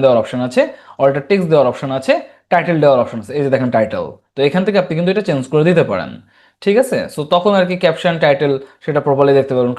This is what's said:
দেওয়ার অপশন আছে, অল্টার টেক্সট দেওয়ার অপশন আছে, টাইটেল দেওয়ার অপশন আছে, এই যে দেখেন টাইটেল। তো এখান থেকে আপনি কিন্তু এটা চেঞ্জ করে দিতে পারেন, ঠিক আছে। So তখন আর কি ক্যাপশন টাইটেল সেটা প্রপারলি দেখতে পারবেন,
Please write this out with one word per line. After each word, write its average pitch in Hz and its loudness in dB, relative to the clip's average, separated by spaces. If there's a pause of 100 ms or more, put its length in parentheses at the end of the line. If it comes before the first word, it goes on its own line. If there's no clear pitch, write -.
দেওয়ার 123 4
অপশন 123 -8
আছে, 240 0 (400)
অল্টার 139 2
টেক্সট 190 0
দেওয়ার 143 4
অপশন - -8
আছে, 262 0 (400)
টাইটেল 170 0
দেওয়ার 139 4
অপশন 117 -10
আছে, 101 -16
এই 147 0
যে 135 -2
দেখেন 123 0
টাইটেল। 107 -2 (300)
তো - -10 (100)
এখান 180 0
থেকে 202 0
আপনি 180 -6
কিন্তু 175 0
এটা 202 -4
চেঞ্জ 139 -2 (100)
করে 151 2
দিতে 160 4
পারেন, 85 -6 (540)
ঠিক 202 2
আছে। 196 -4 (160)
So 156 -6 (140)
তখন 190 2
আর 185 2
কি 180 -4
ক্যাপশন 170 0 (100)
টাইটেল 147 2 (320)
সেটা 147 -2
প্রপারলি 139 2
দেখতে 135 0
পারবেন, 123 0